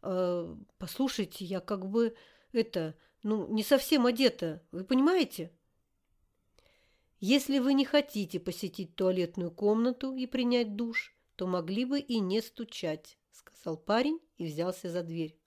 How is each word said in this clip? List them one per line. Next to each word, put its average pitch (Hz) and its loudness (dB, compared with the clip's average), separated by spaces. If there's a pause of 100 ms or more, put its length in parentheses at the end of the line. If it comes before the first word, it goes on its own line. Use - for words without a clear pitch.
«Э, 175 -2 (240)
послушайте, 202 -4
я 180 -4
как 190 -6
бы, 226 2 (360)
это, 185 -2 (260)
ну, 214 -2
не 220 0
совсем 269 4
одета, 233 2
вы 180 -8
понимаете?» 262 2 (1700)
«Если 269 2
вы 269 4
не 269 4
хотите 220 0
посетить 180 -8
туалетную 185 0
комнату 233 0
и 254 -4
принять 240 0
душ, 233 -6 (200)
то 185 -6
могли 185 -2
бы 277 0
и 240 -2
не 196 0
стучать», - -8 (120)
сказал - -10
парень 269 0 (180)
и 170 -6
взялся 170 -4
за 175 -4
дверь. 165 -6